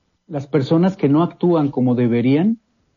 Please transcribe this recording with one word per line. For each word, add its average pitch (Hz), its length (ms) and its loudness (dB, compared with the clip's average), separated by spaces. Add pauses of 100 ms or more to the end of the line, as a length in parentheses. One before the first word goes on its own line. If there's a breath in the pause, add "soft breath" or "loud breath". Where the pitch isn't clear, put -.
(280)
las 143 180 -10
personas 165 520 0
que 147 100 -2
no 151 160 2
actúan 165 460 0
como 127 260 0
deberían 127 640 0 (380)